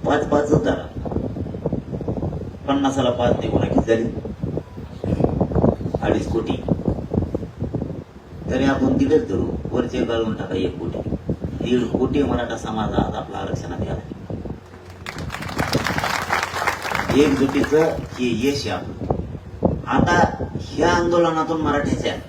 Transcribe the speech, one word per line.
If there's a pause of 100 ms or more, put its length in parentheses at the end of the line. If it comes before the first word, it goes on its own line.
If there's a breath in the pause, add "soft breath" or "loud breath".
पाच
पाचच
धरा, (1800)
पन्नासाला
पाच
निघून
किती
झाली? (1900)
अडीच
कोटी. (1900)
तरी
आपण
दिलेच
धरू, (280)
वरचे
गाळून
टाका
एक
कोटी. (340)
दीड
कोटी
मराठा
समाज
आज
आपला
आरक्षणात
गेला. (3250)
एकजुटीचं
हे
यश
आहे
आपलं. (720)
आता (160)
ह्या
आंदोलनातून
मराठ्याच्या (140)